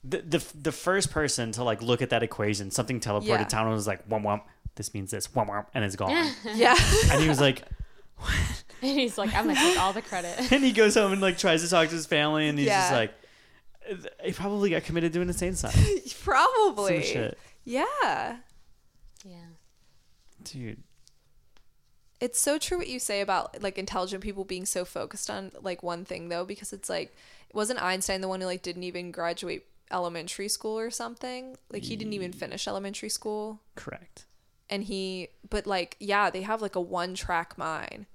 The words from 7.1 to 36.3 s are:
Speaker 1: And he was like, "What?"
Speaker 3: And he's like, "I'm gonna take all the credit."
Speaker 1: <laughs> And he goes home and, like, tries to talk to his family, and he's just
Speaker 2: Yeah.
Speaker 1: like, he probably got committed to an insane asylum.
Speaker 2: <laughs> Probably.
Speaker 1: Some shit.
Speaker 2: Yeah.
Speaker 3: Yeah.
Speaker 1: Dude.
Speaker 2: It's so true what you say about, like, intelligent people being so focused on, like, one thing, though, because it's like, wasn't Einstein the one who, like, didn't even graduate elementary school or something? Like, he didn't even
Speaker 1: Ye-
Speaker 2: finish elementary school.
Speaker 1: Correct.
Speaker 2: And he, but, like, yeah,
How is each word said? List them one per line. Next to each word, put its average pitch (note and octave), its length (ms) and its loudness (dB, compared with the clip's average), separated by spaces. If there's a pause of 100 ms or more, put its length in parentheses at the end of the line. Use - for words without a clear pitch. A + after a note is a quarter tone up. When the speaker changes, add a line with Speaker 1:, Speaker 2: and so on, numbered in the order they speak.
Speaker 1:
And - 120 6
he D#3+ 80 6
was C#3 100 4
like, C#3 220 4 (560)
"What?" - 460 -2 (180)
Speaker 3:
And C4+ 160 2
he's A#3+ 180 2
like, G#3+ 180 0
"I'm A3 120 4
gonna D4 120 2
take F4 220 6
all F#3+ 140 2
the G#3+ 80 -6
credit." F3 360 -6
Speaker 1:
<laughs> B3+ 140 0
And C#4 100 8
he B3+ 100 6
goes G#3+ 220 8
home G3+ 180 6
and, G3 100 2
like, F#3 160 2
tries E3 240 4
to E3+ 80 -2
talk E3 180 6
to E3 60 -4
his D#3 100 -4
family, D3+ 440 2
and D3 100 0
he's C#3+ 100 4
just F3+ 240 4
Speaker 2:
Yeah. B2 60 4
Speaker 1:
like, A2 160 0 (1080)
he F#3 120 -2
probably G3+ 360 0
got D#3 140 0
committed E3 300 0
to F3 80 0
an F3+ 60 0
insane F3+ 260 -2
asylum. - 240 2 (240)
Speaker 2:
<laughs> - 200 -14
Probably. C#4 800 4
Speaker 1:
Some - 100 -2
shit. A#2+ 260 -4 (260)
Speaker 2:
Yeah. C4+ 720 -2 (880)
Speaker 3:
Yeah. F3+ 120 -18 (1080)
Speaker 1:
Dude. A#2 400 -12 (1400)
Speaker 2:
It's B3 160 -2
so D4 180 2
true F4+ 200 -2
what F4 100 -6
you B3+ 100 -8
say G3+ 220 -2
about, G3 420 -2
like, G3 140 -6
intelligent F#3+ 480 -6
people G3 200 -6
being F#3 200 -8
so F3+ 220 -2
focused - 420 -8
on, G3 320 -10
like, F3+ 220 -8
one F3 240 -6
thing, E3+ 240 -10
though, F3 160 -4
because G3+ 260 -12
it's G3 160 -12
like, E3+ 260 -6 (380)
wasn't G#3+ 300 0
Einstein F#3+ 400 0
the F#3+ 60 -4
one F#3 120 -4
who, F#3 60 -4
like, F3+ 160 -4
didn't F3+ 220 -8
even F3 280 -8
graduate E3+ 540 -6 (240)
elementary F3 580 -4
school A3 300 -4
or A3+ 120 -6
something? B3+ 680 -10 (140)
Like, G3+ 120 -8
he A3+ 140 -8
didn't G#3+ 180 -6
even F3+ 180 -6
Speaker 1:
Ye- - 60 -14
Speaker 2:
finish - 280 -8
elementary G3+ 440 -6
school. G#3+ 500 -6 (140)
Speaker 1:
Correct. - 500 -16 (460)
Speaker 2:
And G3+ 140 -4
he, F#3+ 440 -6 (220)
but, G#3 160 -2
like, F#3 340 -2
yeah, G3+ 300 2